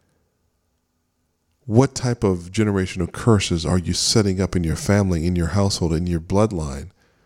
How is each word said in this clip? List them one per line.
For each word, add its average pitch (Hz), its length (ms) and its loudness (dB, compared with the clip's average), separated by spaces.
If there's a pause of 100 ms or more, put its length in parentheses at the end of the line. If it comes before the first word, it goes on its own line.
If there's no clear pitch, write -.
(1600)
What 123 300 4
type 120 300 -2
of 90 260 0
generational 95 600 -2
curses 95 540 2
are 82 140 2
you 87 160 -2
setting 101 440 0
up 92 160 -2
in 90 100 0
your 78 120 -2
family, 92 500 0
in 90 80 0
your 85 140 0
household, 95 460 0
in 85 120 -2
your 85 140 -2
bloodline 90 720 -2 (360)